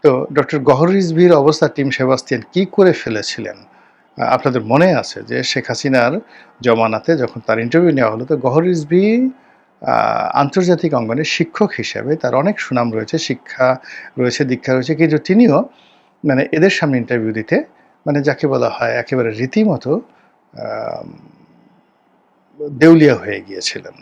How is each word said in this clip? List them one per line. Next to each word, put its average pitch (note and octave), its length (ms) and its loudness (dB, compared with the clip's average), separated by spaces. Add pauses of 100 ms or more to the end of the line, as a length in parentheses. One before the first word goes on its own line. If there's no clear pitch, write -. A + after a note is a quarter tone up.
তো C3+ 300 2
ডক্টর D3 260 0
গহর C#3+ 300 2
রিজভীর F3 440 4
অবস্থা D3+ 340 4
টিম C#3 220 -2
সেবাস্তিয়ান B2+ 540 -2 (100)
কি F#3 120 0
করে F#3 280 4
ফেলেছিলেন, G#2+ 640 -8
আহ, - 680 -12
আপনাদের B2+ 360 0
মনে C#3+ 340 2
আছে G#2+ 280 -6
যে A#2 200 -6
শেখ - 240 -4
হাসিনার C3 520 0 (420)
জমানাতে A2+ 560 0
যখন A#2+ 280 -6
তার A2+ 140 0
ইন্টারভিউ D#3+ 320 2
নেওয়া B2 200 2
হলো, A2+ 140 -6
তো D3 120 -2
গহর C3 260 0
রিজভী, F#3 680 2 (520)
আহ, A2+ 560 0
আন্তর্জাতিক E3 560 2
অঙ্গনে A#2 300 -2
শিক্ষক - 540 -2
হিসেবে A#2 380 -4
তার C3 200 -4
অনেক F#3 240 0
সুনাম A#2+ 340 -2
রয়েছে, A2 240 -4
শিক্ষা B2+ 600 -2 (380)
রয়েছে, B2+ 280 -2
দীক্ষা C3 280 -2
রয়েছে, B2+ 220 -2
কিন্তু D#3 220 2
তিনিও F#3+ 520 2 (560)
মানে C3+ 260 0
এদের D#3+ 180 4
সামনে D3 280 0
ইন্টারভিউ A#2 340 -2
দিতে, A2 320 -2 (420)
মানে C#3+ 160 -2
যাকে C#3+ 260 -2
বলা B2 220 0
হয় A#2 220 -4
একেবারে A#2+ 380 -2
রীতিমতো, C3+ 720 -2 (560)
আহ, G#2+ 460 -10 (1700)
দেউলিয়া D3+ 440 6
হয়ে G2 320 -8
গিয়েছিলেন। - 540 -10